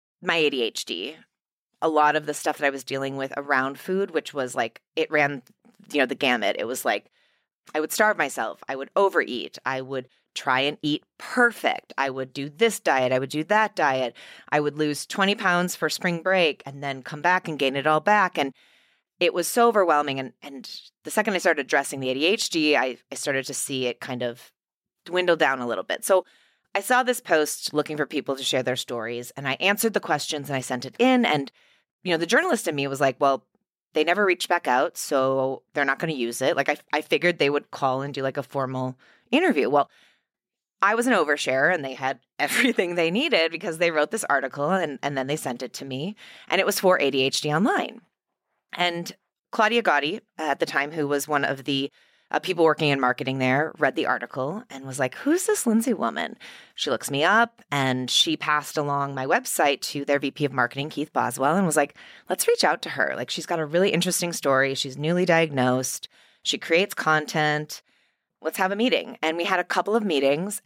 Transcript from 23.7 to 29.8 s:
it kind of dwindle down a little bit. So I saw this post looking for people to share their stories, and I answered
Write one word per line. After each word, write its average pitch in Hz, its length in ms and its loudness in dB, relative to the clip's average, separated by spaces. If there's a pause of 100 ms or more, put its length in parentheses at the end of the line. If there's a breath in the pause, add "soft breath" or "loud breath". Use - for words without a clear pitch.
it 120 120 -4
kind 123 240 -8
of 120 300 -8 (520)
dwindle 175 300 2
down 139 240 2
a 123 80 -4
little 104 160 -4
bit. - 220 -6
So 190 200 4 (500 soft breath)
I 196 60 0
saw 254 220 2
this 240 180 0
post - 540 0
looking 147 240 -2
for 143 80 0
people 143 280 -2
to 135 80 -10
share 131 200 0
their 127 140 0
stories, 120 560 -8
and 139 140 -8
I 135 140 -4
answered 202 320 0